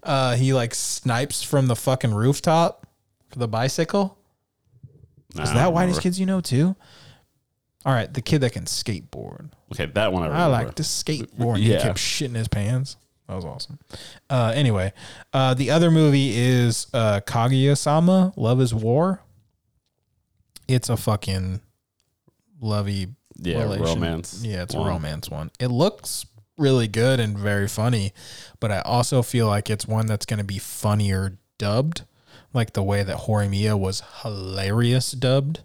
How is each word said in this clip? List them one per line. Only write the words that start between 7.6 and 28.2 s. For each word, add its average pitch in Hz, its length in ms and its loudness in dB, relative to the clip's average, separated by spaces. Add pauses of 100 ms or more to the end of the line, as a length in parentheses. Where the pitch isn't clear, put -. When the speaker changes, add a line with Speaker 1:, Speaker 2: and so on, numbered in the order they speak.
Speaker 1:
All 135 80 2
right, 113 200 0
the 120 80 -6
kid 151 200 0
that 123 100 2
can 85 140 -8
skateboard. - 840 -8 (200)
Speaker 2:
Okay, - 140 -4
that 104 260 0
one 90 120 0
I - 20 0
Speaker 1:
"I 76 40 0
Speaker 2:
remember. 160 220 2 (140)
Speaker 1:
like - 100 -10
to 160 80 -4
skateboard." 120 720 -4
And 101 80 2
he 110 80 6
Speaker 2:
Yeah. 101 100 4
Speaker 1:
kept - 180 0
shitting 127 360 -4
his 113 140 -2
pants. 123 480 -2 (320)
That 90 60 -8
was 92 100 -8
awesome. - 340 -14 (500)
Uh, 120 240 2
anyway, 110 380 2 (420)
uh, 131 200 2
the 127 180 -2
other 165 200 4
movie 139 440 6
is, 123 580 2
uh, 107 280 2
Kaguya-sama, 143 1120 2
Love 120 240 2
Is 123 140 2
War. 127 480 0 (1500)
It's 127 220 0
a 117 80 0
fucking 95 640 -2 (1000)
lovey 101 480 -2 (300)
Speaker 2:
Yeah, 87 260 -2
Speaker 1:
relation. 95 220 -2
Speaker 2:
romance 82 580 -2
Speaker 1:
Yeah, 101 200 -6
it's - 120 -8
Speaker 2:
one. 80 120 0
Speaker 1:
a - 40 0
romance 78 380 -6
one. 76 300 -10
It 123 80 -2
looks 135 580 -2 (320)
really 131 300 4
good 117 320 2
and 107 180 -2
very 101 300 0
funny, 107 460 -2 (460)